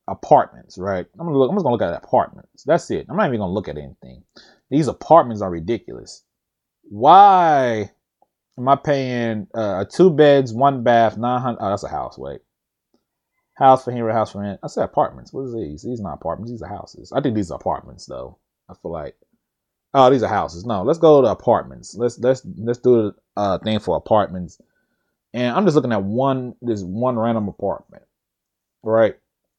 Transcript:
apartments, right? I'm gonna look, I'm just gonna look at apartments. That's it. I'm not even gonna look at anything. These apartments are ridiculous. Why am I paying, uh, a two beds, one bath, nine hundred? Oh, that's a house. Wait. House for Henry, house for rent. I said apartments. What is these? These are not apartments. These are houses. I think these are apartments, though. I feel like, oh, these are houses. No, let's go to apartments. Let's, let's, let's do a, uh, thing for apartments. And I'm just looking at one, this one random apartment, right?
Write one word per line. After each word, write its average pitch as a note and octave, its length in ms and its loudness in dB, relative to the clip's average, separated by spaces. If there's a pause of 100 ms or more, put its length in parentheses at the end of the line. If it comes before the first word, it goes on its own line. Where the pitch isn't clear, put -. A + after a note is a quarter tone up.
apartments, - 720 -2
right? F#2 300 -6 (120)
I'm E3+ 60 -10
gonna D#3+ 100 -4
look, C3 140 2
I'm F#3+ 60 -4
just G3+ 80 -2
gonna B2+ 100 0
look G#2+ 80 -2
at F2 220 -4
apartments. - 600 -4
That's D#3 280 -2
it. E2+ 180 -6
I'm D#3+ 80 -8
not G#3+ 80 0
even B2 140 -2
gonna F#2 120 -4
look G2 160 -6
at D2 100 -10
anything. C2+ 460 -18 (460)
These C#3 180 0
apartments A#2+ 540 2
are F#2+ 80 -4
ridiculous. E2 720 -8 (600)
Why C#3+ 1080 4 (680)
am B2+ 120 -4
I C#3 60 4
paying, B2 800 -4
uh, G2+ 260 -4
a G#2 100 -4
two F3+ 200 6
beds, C#3 420 4
one C3 300 0
bath, A2+ 340 4
nine B2 240 -2
hundred? B2 180 -6
Oh, G#2 100 -4
that's G2+ 140 -4
a - 60 -10
house. C#2 300 -10
Wait. C2+ 220 -12 (1120)
House C3 280 4
for B2 80 -8
Henry, A#2 220 -4
house A2 200 -2
for G2+ 80 -8
rent. G2+ 220 -8
I - 40 -10
said - 160 -4
apartments. - 500 -6
What C3+ 120 -10
is A#2+ 100 -10
these? D2+ 260 -10
These A#2 200 -10
are - 20 -10
not D#2+ 100 -8
apartments. F2+ 380 -10
These A#2 100 -14
are - 80 -14
houses. - 420 -18
I - 80 -4
think C#3 140 -2
these G2+ 160 -4
are C#2 60 -10
apartments, - 500 -10
though. C2 320 -14 (320)
I F#2+ 60 -20
feel F2 160 -14
like, D2+ 240 -12 (800)
oh, C#3+ 160 8
these C3+ 100 4
are G2 80 0
houses. F2+ 360 -4
No, G#2 180 -4
let's D#3 160 0
go D#3 240 6
to A2+ 60 4
apartments. C#2+ 680 -2
Let's, A#2 240 -4
let's, B2+ 260 -2 (120)
let's A#2 220 -6
do A#2+ 280 4
a, - 320 -12
uh, G2 180 -2
thing G#2+ 220 -2
for F2 160 -4
apartments. F2+ 640 -2 (720)
And B2 220 -4
I'm G3 100 0
just D#3+ 100 2
looking B2 180 0
at G2+ 100 -2
one, B2+ 580 -4
this A2 220 -4
one A2+ 340 -4
random A2 300 -2
apartment, - 560 -8 (800)
right? A2 320 2 (440)